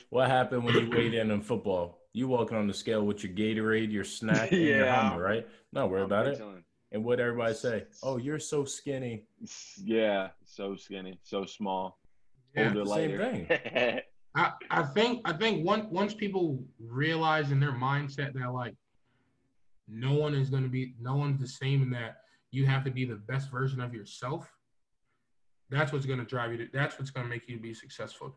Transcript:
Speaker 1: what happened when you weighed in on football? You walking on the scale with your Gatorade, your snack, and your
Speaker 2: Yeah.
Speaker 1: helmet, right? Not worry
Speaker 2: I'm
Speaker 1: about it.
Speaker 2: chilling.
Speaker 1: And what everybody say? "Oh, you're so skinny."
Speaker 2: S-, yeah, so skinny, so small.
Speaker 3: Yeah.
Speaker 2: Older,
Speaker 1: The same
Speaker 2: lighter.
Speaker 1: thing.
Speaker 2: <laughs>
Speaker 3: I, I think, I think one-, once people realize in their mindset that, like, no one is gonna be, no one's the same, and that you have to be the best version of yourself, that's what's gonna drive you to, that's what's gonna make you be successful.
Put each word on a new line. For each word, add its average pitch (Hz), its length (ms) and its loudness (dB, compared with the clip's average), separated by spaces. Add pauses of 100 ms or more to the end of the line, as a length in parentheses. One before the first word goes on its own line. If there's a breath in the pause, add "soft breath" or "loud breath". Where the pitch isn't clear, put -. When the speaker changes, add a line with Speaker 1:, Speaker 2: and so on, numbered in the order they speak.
Speaker 1:
what 123 200 4
happened 127 360 2
when 120 100 4
you 117 140 4
weighed 117 240 2
in 110 180 2
on 104 100 2
football? 95 600 -2 (120)
You 127 140 -2
walking 117 300 2
on 104 100 2
the 95 60 0
scale 107 320 0
with 104 180 -2
your 92 100 -6
Gatorade, 110 580 2
your 98 120 0
snack, 110 480 2
and - 100 6
your 135 240 6
Speaker 2:
Yeah. 127 240 4
Speaker 1:
helmet, 87 140 0
right? 107 240 0 (260 loud breath)
Not 131 160 0
worry 95 120 2
Speaker 2:
I'm 98 40 0
Speaker 1:
about 104 220 4
it. 139 100 0
Speaker 2:
chilling. 101 260 -14 (280)
Speaker 1:
And 110 120 -2
what 123 160 2
everybody 120 340 2
say? 110 340 -2 (160)
"Oh, 131 140 -2
you're 143 220 -4
so 147 240 -2
skinny." 131 640 -6 (160)
Speaker 2:
S-, - 400 -16
yeah, 104 460 2 (160)
so 98 300 -8
skinny, 92 480 -12
so 98 220 -4
small. 95 540 -4 (540)
Speaker 3:
Yeah. 147 160 2
Speaker 2:
Older, 101 160 0
Speaker 1:
The - 40 0
same 160 280 2
Speaker 2:
lighter. 240 140 0
Speaker 1:
thing. 123 680 0 (160)
Speaker 2:
<laughs> - 200 -12
Speaker 3:
I, 165 160 2 (180)
I 165 140 2
think, 226 420 2
I 165 80 0
think 175 320 2
one-, - 240 2
once 196 240 0
people 180 500 0 (160)
realize 151 720 0
in 139 80 4
their 139 140 2
mindset 135 600 -2
that, 127 200 -6
like, 120 220 -6 (1120)
no 123 240 -2
one 151 220 2
is 135 140 2
gonna 131 200 0
be, 127 300 -4
no 127 180 -4
one's 143 240 0
the 117 60 -6
same, 135 340 2
and 127 120 2
that 117 240 -6 (340 soft breath)
you 135 140 2
have 135 200 2
to 135 60 -2
be 127 120 -2
the 120 120 -4
best 135 360 -6
version 127 300 -2
of 123 120 -6
yourself, 127 560 -8 (1200)
that's 147 220 2
what's 139 140 0
gonna 127 180 -2
drive 117 280 -4
you 117 80 -4
to, 117 120 -8
that's 143 260 -2
what's 135 140 -8
gonna 120 160 -6
make 120 220 -8
you 113 100 -10
be 113 140 -10
successful. - 640 -12